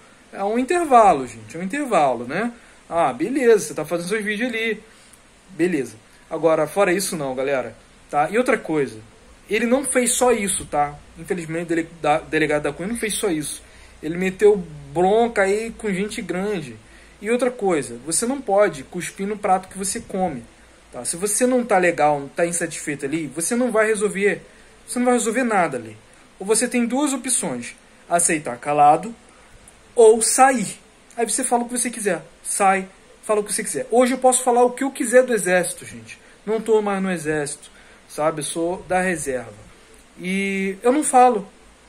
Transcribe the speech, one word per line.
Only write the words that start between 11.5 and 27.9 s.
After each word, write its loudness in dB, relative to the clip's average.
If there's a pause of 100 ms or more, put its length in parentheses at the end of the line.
o -12
dele-, -2 (140)
da-, 2
delegado 0
da -2
Cunha -6
não -6
fez -4
só -2
isso. -6 (400)
Ele -6
meteu 4 (300)
bronca 2
aí 0
com -4
gente -4
grande. -6 (460)
E -4
outra 2
coisa, -2
você -2
não -2
pode 2
cuspir -8
no -6
prato 0
que -16
você -6
come, -4 (480)
tá? -12
Se -6
você -2
não 2
tá 2
legal, 2
não -10
tá -2
insatisfeito -6
ali, -4
você -4
não 0
vai 2
resolver, 0 (440)
você -8
não 0
vai 4
resolver 0
nada 0
ali. -12 (420)
Ou -12
você 2
tem 0
duas 0
opções: -6 (340)